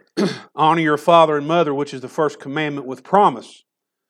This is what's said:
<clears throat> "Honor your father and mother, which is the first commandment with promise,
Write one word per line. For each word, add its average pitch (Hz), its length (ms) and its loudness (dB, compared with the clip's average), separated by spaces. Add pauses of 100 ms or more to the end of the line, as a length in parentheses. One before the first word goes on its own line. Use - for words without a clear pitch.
(160)
<clears throat> 151 380 -6
"Honor 156 260 2
your 151 180 0
father 160 380 4
and 143 120 -6
mother, 160 260 0
which 143 180 -6
is 123 100 -12
the 127 60 -12
first 147 300 -4
commandment 143 480 -8
with 127 160 -10
promise, 185 640 0 (460)